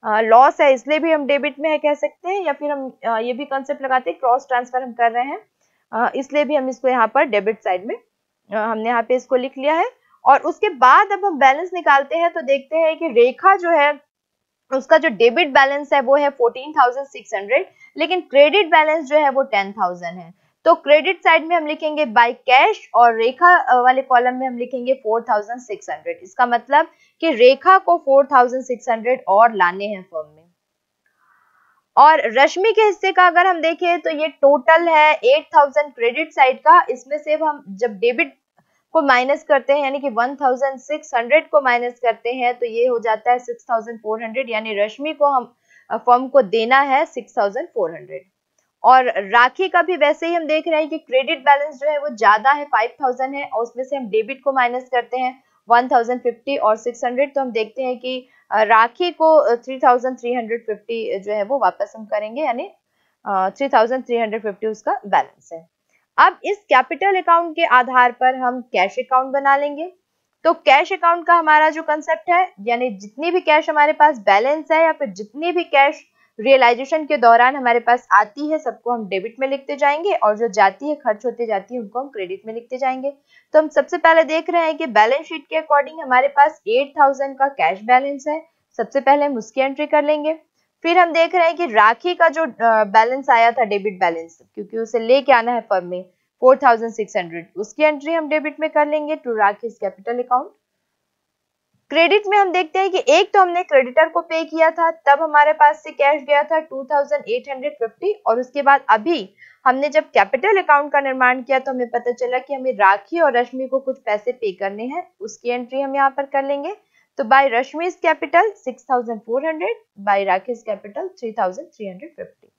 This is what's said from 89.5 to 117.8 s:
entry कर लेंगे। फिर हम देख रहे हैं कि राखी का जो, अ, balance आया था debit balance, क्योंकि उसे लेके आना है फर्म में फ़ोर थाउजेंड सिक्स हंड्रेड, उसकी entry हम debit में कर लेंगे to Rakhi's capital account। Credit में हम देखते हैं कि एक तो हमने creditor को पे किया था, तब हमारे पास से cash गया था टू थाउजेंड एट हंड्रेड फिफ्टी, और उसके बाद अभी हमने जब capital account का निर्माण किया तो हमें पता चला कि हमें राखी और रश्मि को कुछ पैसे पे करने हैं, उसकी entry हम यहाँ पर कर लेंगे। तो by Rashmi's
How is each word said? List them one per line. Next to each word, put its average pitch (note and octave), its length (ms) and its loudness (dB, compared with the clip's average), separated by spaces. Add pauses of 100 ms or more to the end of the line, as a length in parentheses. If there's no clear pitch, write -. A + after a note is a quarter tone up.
entry C#4 260 -4
कर D4 160 0
लेंगे। D4+ 360 -2 (440)
फिर F4 140 2
हम E4+ 140 4
देख E4 240 0
रहे E4+ 120 2
हैं E4+ 80 -2
कि F4 100 -4
राखी A3+ 500 2
का E4+ 120 2
जो, D#4+ 160 -2
अ, A3+ 400 0
balance A3+ 460 0
आया A#3 220 4
था A#3+ 120 -2
debit G3+ 360 -4
balance, E3+ 400 -4 (160)
क्योंकि G#3+ 220 -12
उसे A3+ 220 -4
लेके C4 320 2
आना A#3 200 4
है A#3 100 -2
फर्म F#3+ 240 -4
में F3+ 200 -10 (360)
फ़ोर B3+ 160 4
थाउजेंड A#3 360 2
सिक्स G#3+ 240 -8
हंड्रेड, E3+ 300 -8 (100)
उसकी G#3+ 260 -6
entry D4+ 300 -2
हम D#4+ 160 -4
debit D4+ 300 -4
में D#4 100 -4
कर D4+ 180 0
लेंगे D4+ 280 -4
to B3 220 -8
Rakhi's G#3 460 -2
capital G3 320 -8
account। B3 300 -4 (1400)
Credit E4+ 380 2
में G4+ 100 0
हम G4 140 2
देखते F#4 280 -2
हैं F#4+ 120 -2
कि F#4 180 -2
एक F4 240 2
तो G4+ 80 6
हमने F4+ 220 0
creditor C#4+ 460 2
को E4+ 120 -4
पे E4 220 -6
किया D#4+ 280 0
था, E4 200 -2
तब D4 300 2
हमारे D4+ 320 2
पास D4+ 300 2
से D#4 80 -14
cash C#4+ 300 0
गया C#4+ 220 0
था D#4+ 160 -2
टू C4+ 240 -10
थाउजेंड C#4+ 460 -4
एट B3 200 -6
हंड्रेड C#4 240 -8
फिफ्टी, D#4+ 520 -6
और A3+ 140 0
उसके B3+ 220 -8
बाद C#4 280 4
अभी A3 440 0 (320)
हमने C4+ 240 0
जब D4+ 140 0
capital C4+ 580 0
account D4 300 2
का C#4+ 100 2
निर्माण C4 400 0
किया C4 180 -2
तो C4+ 120 -6
हमें B3 180 -6
पता A#3+ 220 -4
चला B3 260 -6
कि C4 160 -8
हमें C4 200 -6
राखी G3+ 460 2
और C#4 180 2
रश्मि B3+ 300 -4
को C4 120 -4
कुछ C4 200 -8
पैसे G#3+ 320 -6
पे A3+ 200 -6
करने G3+ 340 -8
हैं, D#4+ 340 -12
उसकी A3+ 300 -12
entry B3 320 -6
हम C4+ 140 -6
यहाँ C#4 140 2
पर C#4 160 -6
कर C#4 180 -4
लेंगे। C#4+ 320 -6 (420)
तो C4+ 60 -6
by C4 200 4
Rashmi's C#4 520 -2